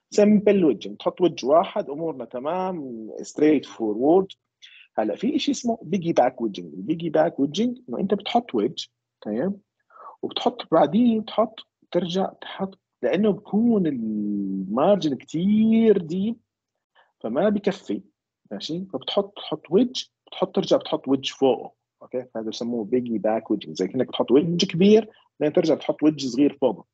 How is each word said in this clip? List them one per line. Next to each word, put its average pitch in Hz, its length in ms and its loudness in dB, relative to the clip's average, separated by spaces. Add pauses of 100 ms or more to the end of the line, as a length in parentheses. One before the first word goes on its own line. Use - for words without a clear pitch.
(100)
سمبل 208 540 4
ويدجنج، 104 320 0
تحط - 240 -6
وجه 160 260 0
واحد، 170 440 2
امورنا 143 340 -8
تمام، 135 840 -6 (140)
straight 147 440 2
forward. 120 600 2 (720)
هلا - 180 -2
في 262 200 -2
اشي 277 140 0
اسمه 233 320 -2
بيجي 165 300 -2
باك 131 280 2
ويدجنج. 87 340 -6
البيجي 156 360 -6
باك 160 300 0
ويدجنج 190 380 -2 (100)
انه 117 100 -6
انت 202 160 -2
بتحط - 400 -4
وجه، - 340 -2 (320)
طيب، 139 400 -4 (600)
وبتحط - 500 -4
بعدين 214 480 4
بتحط، - 400 -2 (300)
ترجع 175 500 -2
تحط، - 380 -10 (240)
لانه 185 280 2
بكون 208 560 2
المارجن 110 1300 0
كتير 214 840 2
ديب 190 380 -4 (840)
فما 135 280 0
بكفي، - 540 -2 (480)
ماشي؟ 160 420 -8
فبتحط، - 440 -4
تحط - 340 -10
وجه، 247 360 2 (200)
بتحط، - 280 -6
ترجع 170 220 2
بتحط 135 320 -4
وجه 135 260 -2
فوقه. - 440 0 (240)
اوكي، 127 240 -8 (100)
هذا 110 120 -6
بسموه 117 360 -6
بيجي 120 340 -2
باك 107 320 -2
ويدجنج، 87 260 -4
زي 92 120 -2
كأنك 123 200 -2
بتحط - 220 -4
وجه 170 360 4
كبير 208 440 4 (300)
بعدين 151 120 0
ترجع 160 220 2
تحط - 280 -4
وجه 147 240 2
صغير 131 340 0
فوقه. 113 340 0